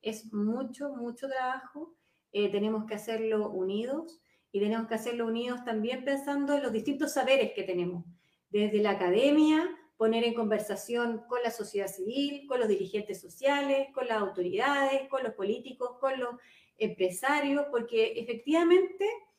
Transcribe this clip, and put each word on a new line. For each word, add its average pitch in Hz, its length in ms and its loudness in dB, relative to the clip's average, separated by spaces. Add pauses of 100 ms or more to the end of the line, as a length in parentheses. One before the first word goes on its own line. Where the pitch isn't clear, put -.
es - 300 -8
mucho, 240 580 -2
mucho 240 380 -8
trabajo. 262 640 -6 (380)
Eh, 202 180 2
tenemos 214 360 0
que - 80 -6
hacerlo 220 560 -2
unidos 220 720 -4 (320)
y 196 80 2
tenemos 220 260 0
que 226 80 -4
hacerlo 233 320 -2
unidos 240 380 -4
también 233 400 -2
pensando 277 500 0
en 285 80 2
los 247 100 -2
distintos 277 400 -2
saberes 262 420 4
que 196 100 -6
tenemos, 180 400 -2 (460)
desde 208 280 2
la 208 120 2
academia, 294 760 4 (280)
poner 226 280 2
en 233 100 0
conversación 220 920 -2
con 247 140 -2
la 233 80 0
sociedad 202 380 -4
civil, 277 580 -4
con 254 140 0
los 220 80 2
dirigentes 196 520 -2
sociales, 277 720 0
con 269 140 -4
las 226 120 0
autoridades, 262 920 0
con 262 160 -2
los 220 100 -4
políticos, 247 680 -4
con 269 200 0
los 247 160 -6 (420)
empresarios, 277 920 0
porque 226 460 2
efectivamente 339 880 4 (320)